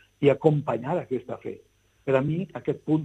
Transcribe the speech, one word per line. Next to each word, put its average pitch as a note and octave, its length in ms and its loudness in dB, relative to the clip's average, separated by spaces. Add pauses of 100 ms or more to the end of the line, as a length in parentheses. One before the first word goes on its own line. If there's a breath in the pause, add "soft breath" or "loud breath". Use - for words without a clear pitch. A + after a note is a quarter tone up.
(220 soft breath)
i C#3+ 100 6
acompanyar D3 640 0
aquesta B2 400 -6
fe. G2+ 220 -12 (480)
Per C3+ 100 4
a C3 80 2
mi E3 300 -2
aquest C#3 260 -6
punt D#3 240 0